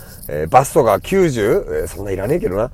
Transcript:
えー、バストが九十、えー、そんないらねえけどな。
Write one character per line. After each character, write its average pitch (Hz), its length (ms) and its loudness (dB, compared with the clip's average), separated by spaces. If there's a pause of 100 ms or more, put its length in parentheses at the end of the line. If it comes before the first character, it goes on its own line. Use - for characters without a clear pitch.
(280)
え 76 180 -4
ー、 - 20 -6
バ 131 180 4
ス - 80 -10
ト 151 100 4
が 101 160 4
九 180 300 2
十、 123 360 0 (160)
え - 40 -2
ー、 - 20 -8
そ 85 160 -12
ん - 20 -8
な 101 60 -6
い 95 40 -4
ら 95 120 -4
ね 143 80 0
え 175 40 0
け 220 100 -4
ど 90 60 -4
な。 110 180 -2